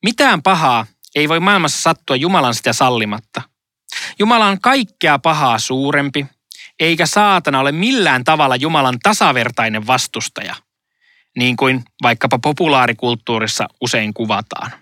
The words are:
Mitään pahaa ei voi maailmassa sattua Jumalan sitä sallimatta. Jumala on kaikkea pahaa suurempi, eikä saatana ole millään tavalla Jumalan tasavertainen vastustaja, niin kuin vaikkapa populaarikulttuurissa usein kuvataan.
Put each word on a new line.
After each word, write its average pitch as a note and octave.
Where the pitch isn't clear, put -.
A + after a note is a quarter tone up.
Mitään A3+
pahaa C#3+
ei D3
voi E3
maailmassa F3+
sattua D#3+
Jumalan C#3+
sitä A#2
sallimatta. A2+
Jumala A3
on G3
kaikkea G3+
pahaa C#3+
suurempi, C#3
eikä E3
saatana F3+
ole C#3
millään E3+
tavalla D3
Jumalan C3+
tasavertainen A#2+
vastustaja, -
niin B2
kuin C3
vaikkapa B2
populaarikulttuurissa A#2+
usein A2
kuvataan. G#2+